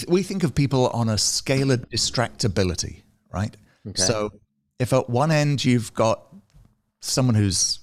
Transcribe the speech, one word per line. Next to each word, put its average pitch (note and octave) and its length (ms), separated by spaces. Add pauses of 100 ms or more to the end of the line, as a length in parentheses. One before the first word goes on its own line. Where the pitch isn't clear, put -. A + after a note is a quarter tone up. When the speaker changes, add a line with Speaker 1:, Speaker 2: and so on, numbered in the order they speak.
Speaker 1:
we F#3 140
think F#3+ 220
of C#3+ 100
people C3 360
on A2+ 200
a G#2 80
scale C3+ 540
of B2+ 180
distractibility, G#2 1120 (320)
right? G2+ 240 (300)
Speaker 2:
Okay. F#2+ 120
Speaker 1:
So G#2+ 320 (460)
if B2+ 160
at B2+ 160
one C3+ 220
end D3 340
you've B2 300
got A2 320 (760)
someone B2+ 320
who's, - 500